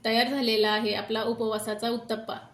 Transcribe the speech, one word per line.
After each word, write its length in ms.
तयार 240
झालेला 400
आहे 260
आपला 280
उपवासाचा 640
उत्तप्पा. 460